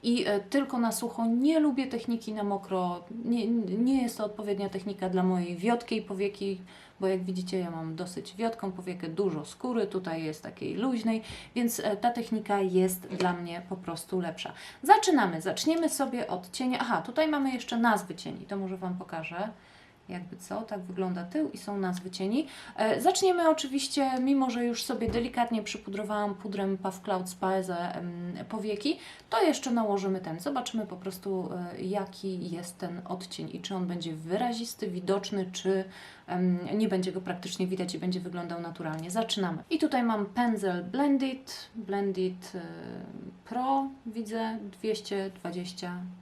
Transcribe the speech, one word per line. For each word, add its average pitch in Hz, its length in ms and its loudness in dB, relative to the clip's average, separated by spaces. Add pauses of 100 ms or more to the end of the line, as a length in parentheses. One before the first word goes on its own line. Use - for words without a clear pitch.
i, 240 240 4
e, 202 140 4
tylko 269 380 0
na 233 140 2
sucho. 233 340 -2
Nie 269 340 6
lubię 269 260 4
techniki 226 480 -2
na 208 100 -2
mokro. 185 600 0 (200)
Nie, 233 220 2 (320)
nie 254 240 4
jest 233 160 -2
to 220 60 0
odpowiednia 202 440 -2
technika 190 400 -4
dla 185 140 4
mojej 180 340 2
wiotkiej 226 460 0
powieki, 196 580 -2 (400)
bo 190 60 0
jak 185 180 2
widzicie, 185 340 -2
ja 175 120 -2
mam 160 260 -4
dosyć - 400 -8
wiotką 220 360 -2
powiekę, 180 360 -6
dużo 165 360 0
skóry, 233 420 0
tutaj 175 380 -2
jest 156 180 -4
takiej - 320 -6
luźnej, 220 480 2 (320)
więc, 233 260 2
e, 208 160 2
ta 240 140 4
technika 220 500 0
jest 185 460 4
dla 185 260 2
mnie 175 360 -4
po 190 80 -4
prostu 180 440 -4
lepsza. 165 320 -4 (300)
Zaczynamy. 269 580 8
Zaczniemy 320 480 2
sobie 262 400 0
od - 220 -6
cienia. 254 300 0
Aha, 220 220 2
tutaj 311 260 2
mamy 277 240 2
jeszcze 240 240 -4
nazwy 220 380 4
cieni, - 320 -10
to 202 100 -4
może 190 200 -2
Wam 185 180 -4
pokażę. 170 540 -6 (600)
Jakby 180 280 -10
co, - 260 -6
tak 214 180 -6
wygląda 180 440 -2
tył 302 260 0
i - 80 -12
są 202 200 -4
nazwy 180 320 0
cieni. 208 360 0 (300)
E, 220 240 4
zaczniemy 349 500 6
oczywiście, 277 600 2 (100)
mimo 262 300 6
że 240 140 0
już 240 180 0
sobie 226 260 0
delikatnie 240 540 2
przypudrowałam 208 720 -2
pudrem 196 440 0
Puff 190 220 -2
Cloud 185 280 0
z - 60 -8
Paese, 185 600 0
em, 175 400 -6 (140)
powieki, 214 500 -2 (320)
to 349 120 4
jeszcze 294 280 4
nałożymy 196 500 2
ten. 165 200 -6
Zobaczymy 247 460 -2
po 185 100 -10
prostu, 185 560 -4
e, 180 300 -6
jaki 190 680 -2
jest 175 280 -8
ten 180 260 -6
odcień 160 480 -8
i 165 80 -8
czy 190 140 -6
on 180 120 0
będzie 170 280 -2
wyrazisty, 220 760 -2
widoczny, 185 640 0
czy, 190 320 0 (420)
em, 180 320 4 (160)
nie 214 140 4
będzie 185 240 2
go 185 80 -4
praktycznie - 460 -2
widać 185 280 -2
i 160 40 -4
będzie 180 220 0
wyglądał 175 400 -6
naturalnie. 165 500 -6
Zaczynamy. 180 600 0
I 320 80 2
tutaj 294 240 4
mam 214 240 2
pędzel 196 580 2
Blended, 262 880 0
Blended, 190 800 -2
e, 180 60 -6 (840)
Pro, 269 440 2 (180)
widzę, 226 520 -2 (140)
dwieście 202 580 -2
dwadzieścia 180 720 -6 (220)